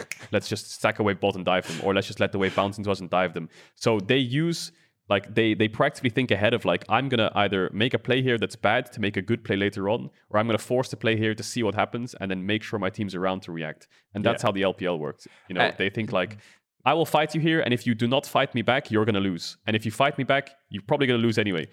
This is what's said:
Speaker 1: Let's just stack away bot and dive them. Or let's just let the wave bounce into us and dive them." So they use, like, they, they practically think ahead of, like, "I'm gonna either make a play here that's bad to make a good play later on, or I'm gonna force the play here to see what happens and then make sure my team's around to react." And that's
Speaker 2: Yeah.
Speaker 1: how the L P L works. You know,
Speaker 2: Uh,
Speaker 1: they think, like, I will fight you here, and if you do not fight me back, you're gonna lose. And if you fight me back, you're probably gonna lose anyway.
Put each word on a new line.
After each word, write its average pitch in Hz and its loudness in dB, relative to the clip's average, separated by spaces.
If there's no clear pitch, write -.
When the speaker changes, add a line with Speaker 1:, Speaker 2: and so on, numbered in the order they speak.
Speaker 1:
Let's 101 0
just - -6
stack - 0
away 104 2
bot 95 0
and 92 -8
dive 90 2
them. 82 -6
Or 98 2
let's 98 2
just 104 -8
let 101 2
the 101 -2
wave 95 0
bounce 101 0
into 101 -4
us 95 -2
and 87 -10
dive 90 2
them." 82 -8
So 110 0
they 107 0
use, 143 -2
like, 101 0
they, 110 4
they 107 2
practically 131 0
think 120 0
ahead 107 2
of, 107 -4
like, 90 0
"I'm 131 2
gonna 113 2
either 95 2
make 120 0
a 113 0
play 127 0
here 123 2
that's 101 -4
bad 117 0
to - -10
make 101 -2
a 95 -4
good 113 -2
play 104 0
later 98 0
on, 123 -2
or 104 2
I'm 113 0
gonna 113 0
force 123 -2
the - -8
play 113 0
here 110 0
to 110 -10
see 120 -4
what 101 0
happens 117 -4
and 95 -6
then 92 -4
make 107 0
sure - -6
my 95 0
team's 95 -6
around 92 -2
to 87 -12
react." 80 -10
And 104 -4
that's 113 0
Speaker 2:
Yeah. 117 2
Speaker 1:
how 104 0
the 95 0
L 95 2
P 90 -4
L 87 0
works. 73 -10
You 90 -6
know, 104 4
Speaker 2:
Uh, - 0
Speaker 1:
they 196 0
think, 110 -4
like, 104 -2
I 135 4
will 165 2
fight 156 0
you 160 0
here, 160 2
and 117 2
if 120 0
you 120 2
do 117 0
not 135 2
fight - 0
me 120 0
back, 127 0
you're 107 4
gonna 104 2
lose. 95 -2
And 110 0
if 107 0
you 110 -2
fight 139 2
me 135 -2
back, 135 0
you're 101 -8
probably 143 2
gonna 123 4
lose 117 2
anyway. 92 0